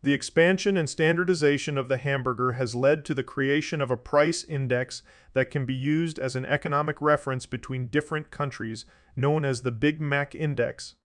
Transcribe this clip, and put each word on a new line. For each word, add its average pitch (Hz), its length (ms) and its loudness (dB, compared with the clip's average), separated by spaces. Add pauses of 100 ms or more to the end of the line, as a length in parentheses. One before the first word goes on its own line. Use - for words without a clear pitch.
The 139 80 2
expansion 185 640 2
and 160 140 0
standardization 160 880 2
of 127 100 -2
the 131 80 0
hamburger 127 560 -2
has 123 240 -4
led 139 300 2
to 156 80 -4
the 131 100 -2
creation 143 560 0
of 135 100 -2
a 127 60 2
price - 480 2
index 127 580 -2 (300)
that 131 180 2
can 139 160 -2
be 131 100 -2
used 151 440 0
as 131 160 -4
an 131 100 -4
economic 147 540 0
reference 143 460 0
between 127 420 -6
different 151 440 -2
countries, 113 520 -8 (320)
known 147 300 2
as 127 160 0
the 127 100 -2
Big 147 300 0
Mac 143 340 -2
Index. 135 680 -4